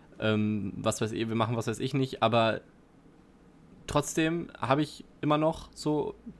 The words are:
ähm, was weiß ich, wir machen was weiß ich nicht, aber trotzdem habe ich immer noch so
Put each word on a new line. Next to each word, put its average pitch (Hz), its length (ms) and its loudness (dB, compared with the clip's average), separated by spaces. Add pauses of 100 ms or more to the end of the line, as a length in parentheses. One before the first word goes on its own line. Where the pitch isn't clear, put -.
(200)
ähm, 107 560 0
was - 240 -2
weiß 110 120 -2
ich, 113 160 -2
wir 110 80 -2
machen 117 200 2
was 113 120 -2
weiß 107 100 -4
ich 131 160 -2
nicht, 135 300 -2
aber 113 360 4 (1300)
trotzdem 160 600 0 (120)
habe 135 220 2
ich - 220 -6 (160)
immer 151 180 2
noch 156 360 -2
so 151 400 -2 (260)